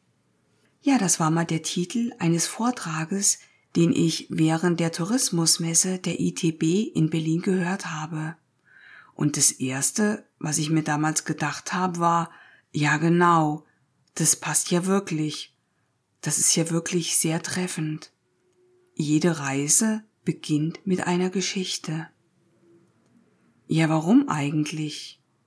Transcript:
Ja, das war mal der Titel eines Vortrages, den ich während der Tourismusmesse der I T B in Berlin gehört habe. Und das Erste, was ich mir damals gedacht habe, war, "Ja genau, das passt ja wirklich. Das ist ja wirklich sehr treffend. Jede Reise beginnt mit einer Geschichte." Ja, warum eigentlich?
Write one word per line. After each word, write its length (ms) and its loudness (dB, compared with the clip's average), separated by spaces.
Ja, 160 4
das 220 2
war 120 2
mal 140 2
der 180 -2
Titel 580 -4
eines 260 2
Vortrages, 960 -2
den 180 4
ich 380 0
während 480 2
der 140 0
Tourismusmesse 1040 0
der 220 -4
I 120 0
T 200 0
B 300 2
in 280 0
Berlin 320 0
gehört 440 -2
habe. 500 -8
Und 220 0
das 140 4
Erste, 760 -2
was 180 -4
ich 140 -2
mir 140 2
damals 400 -2
gedacht 500 -6
habe, 240 -2
war, 320 0
"Ja 280 2
genau, 680 4
das 220 2
passt 340 -2
ja 160 2
wirklich. 680 -2
Das 180 -2
ist 160 4
ja 160 2
wirklich 460 -2
sehr 260 0
treffend. 720 -6
Jede 460 2
Reise 640 0
beginnt 640 -2
mit 180 0
einer 260 2
Geschichte." 760 -4
Ja, 200 4
warum 400 4
eigentlich? 920 -4